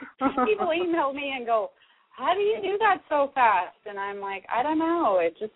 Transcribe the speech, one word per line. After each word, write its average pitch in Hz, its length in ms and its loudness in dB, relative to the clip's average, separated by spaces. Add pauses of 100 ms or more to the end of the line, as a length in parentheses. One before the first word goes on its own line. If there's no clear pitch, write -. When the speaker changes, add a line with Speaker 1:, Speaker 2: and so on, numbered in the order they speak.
(480)
Speaker 1:
people 392 260 2
Speaker 2:
<laughs> - 20 0
Speaker 1:
email 330 380 0
me 277 220 -6
and 247 100 -8
go, 220 260 0 (440)
"How 277 180 0
do 392 60 0
you 427 220 2
do 392 180 -2
that 403 300 2
so 277 260 2
fast?" 202 400 2 (100)
And 202 140 -10
I'm 202 200 -8
like, 196 300 -8
"I 233 140 0
don't 311 160 0
know. 320 420 2
It 170 180 0
just, 214 160 -8